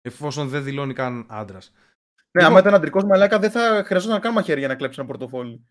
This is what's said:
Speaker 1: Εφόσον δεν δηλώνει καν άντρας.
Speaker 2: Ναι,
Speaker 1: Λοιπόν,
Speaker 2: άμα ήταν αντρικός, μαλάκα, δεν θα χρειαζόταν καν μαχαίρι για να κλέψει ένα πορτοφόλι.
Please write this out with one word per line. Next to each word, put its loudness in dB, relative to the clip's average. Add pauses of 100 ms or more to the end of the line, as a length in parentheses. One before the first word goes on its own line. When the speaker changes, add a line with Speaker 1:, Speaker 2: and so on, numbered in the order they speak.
Speaker 1:
Εφόσον -8
δεν -6
δηλώνει -8
καν -8
άντρας. -16
Speaker 2:
Ναι, -20 (100)
Speaker 1:
Λοιπόν, 6
Speaker 2:
άμα 10
ήταν 6
αντρικός, 2
μαλάκα, 4
δεν 0
θα 0
χρειαζόταν -2
καν -4
μαχαίρι -2
για -4
να -4
κλέψει -8
ένα -10
πορτοφόλι. -12